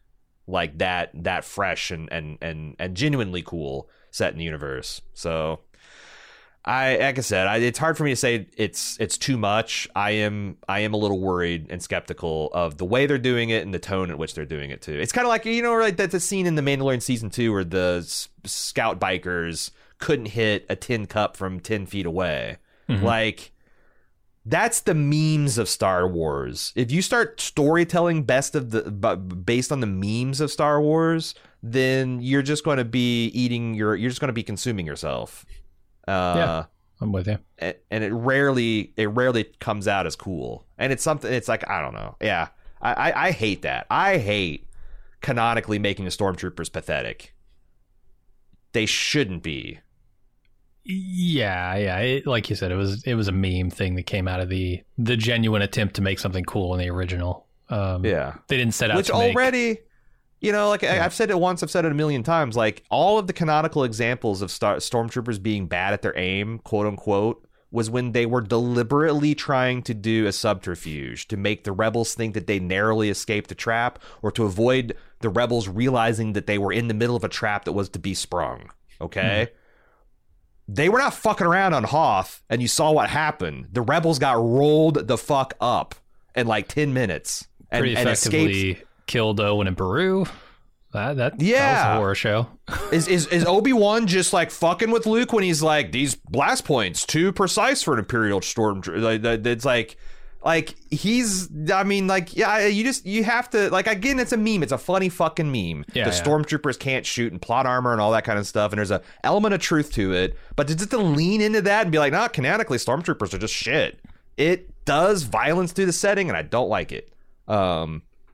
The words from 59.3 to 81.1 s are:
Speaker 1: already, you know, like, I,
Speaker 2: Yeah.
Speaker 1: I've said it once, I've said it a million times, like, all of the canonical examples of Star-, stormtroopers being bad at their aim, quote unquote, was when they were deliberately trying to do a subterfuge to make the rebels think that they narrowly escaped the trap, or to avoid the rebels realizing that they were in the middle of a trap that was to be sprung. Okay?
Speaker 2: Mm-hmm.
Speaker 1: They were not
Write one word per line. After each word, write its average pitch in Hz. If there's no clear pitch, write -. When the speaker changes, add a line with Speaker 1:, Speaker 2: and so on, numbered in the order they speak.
Speaker 1:
already, 247
you 208
know, 208
like, 208
I, 175
Speaker 2:
Yeah. 170
Speaker 1:
I've 185
said 220
it 185
once, 180
I've 160
said 175
it 160
a 143
million 147
times, 147
like, 110
all 180
of 190
the 180
canonical 156
examples 117
of 95
Star-, 104
stormtroopers 117
being 101
bad 92
at 101
their -
aim, 98
quote 104
unquote, 104
was 110
when 123
they 120
were 120
deliberately 123
trying 127
to 123
do 110
a 101
subterfuge 82
to 107
make 104
the 104
rebels 110
think 113
that 101
they 101
narrowly 104
escaped 104
the 95
trap, 117
or 107
to 113
avoid 117
the 113
rebels 117
realizing 113
that 101
they 104
were 98
in 117
the 117
middle 120
of 104
a 107
trap 104
that 85
was 98
to 92
be 92
sprung. 73
Okay? 98
Speaker 2:
Mm-hmm. -
Speaker 1:
They 143
were 240
not 269